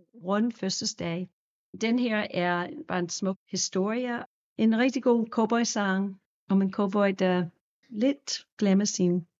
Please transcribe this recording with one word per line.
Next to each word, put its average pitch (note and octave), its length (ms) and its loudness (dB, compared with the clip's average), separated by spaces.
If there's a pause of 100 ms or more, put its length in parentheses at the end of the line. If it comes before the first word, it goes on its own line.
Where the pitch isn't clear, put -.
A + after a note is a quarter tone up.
(240)
runde G#3 280 0
fødselsdag. F3+ 760 -6 (520)
Den A3+ 180 0
her G#3+ 320 0
er F3 380 -2 (180)
bare F3+ 120 -2
en F3 100 -2
smuk F#3+ 280 -4 (140)
historie. A#3 720 -4 (340)
En A3 200 4
rigtig B3+ 260 0
god A#3 240 2
cowboy-sang G#3 880 0 (320)
om G3 120 4
en F#3+ 120 2
cowboy, G3+ 360 2 (100)
der F3+ 260 2 (440)
lidt B3+ 560 -2 (120)
glemmer G3+ 280 4
sin, F3+ 400 0 (140)